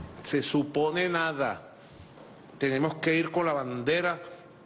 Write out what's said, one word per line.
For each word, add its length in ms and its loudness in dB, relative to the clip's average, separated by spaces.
se 180 0
supone 680 2
nada. 640 0
Tenemos 380 2
que 200 2
ir 140 2
con 160 0
la 80 2
bandera 680 0